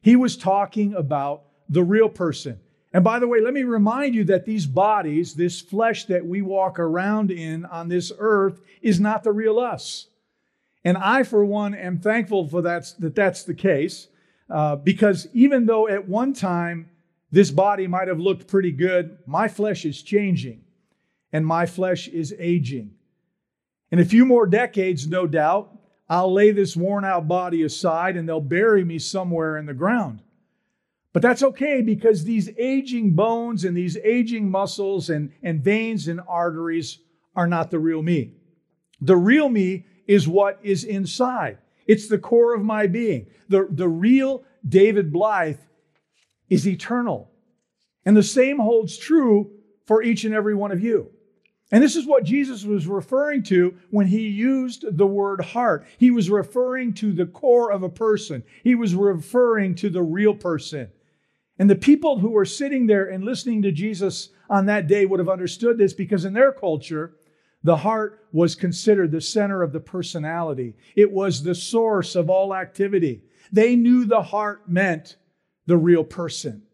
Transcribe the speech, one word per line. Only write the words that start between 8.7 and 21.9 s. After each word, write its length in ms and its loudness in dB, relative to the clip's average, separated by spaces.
is 160 2
not 240 0
the 80 0
real 300 0
us. 480 -8
And 140 2
I, 260 2
for 220 2
one, 280 -2
am 280 -6
thankful 480 -2
for 140 -2
that's, 320 -4
that 200 -6
that's 300 0
the 100 -8
case, 540 -2
uh, 260 -2
because 580 0
even 320 4
though 200 2
at 220 -4
one 240 -2
time 560 -4
this 200 6
body 360 0
might 220 -4
have 100 -2
looked 300 -2
pretty 240 0
good, 540 -2
my 200 -2
flesh 380 -6
is 180 -8
changing 600 -2
and 160 -2
my 200 0
flesh 420 -4